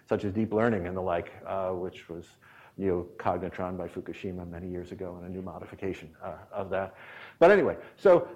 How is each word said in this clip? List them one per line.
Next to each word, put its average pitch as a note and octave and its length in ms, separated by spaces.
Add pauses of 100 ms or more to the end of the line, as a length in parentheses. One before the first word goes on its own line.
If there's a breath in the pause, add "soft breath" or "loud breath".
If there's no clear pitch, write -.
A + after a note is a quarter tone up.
such G#2+ 180
as G2 60
deep G#2+ 220
learning G#2+ 320
and F2+ 100
the F#2+ 60
like, F2 300 (160)
uh, F#2+ 240
which F2+ 360
was E2+ 180 (540 soft breath)
neocognitron F2+ 1000
by E2+ 100
Fukushima F2+ 600
many F2 180
years F2+ 240
ago F#2 260
and F2 100
a - 40
new F#2 100
modification, F2+ 680 (140)
uh, F2+ 100 (180)
of G2 180
that. F#2+ 240 (460 loud breath)
But E3+ 100
anyway, D#3 280 (200 loud breath)
so F3 380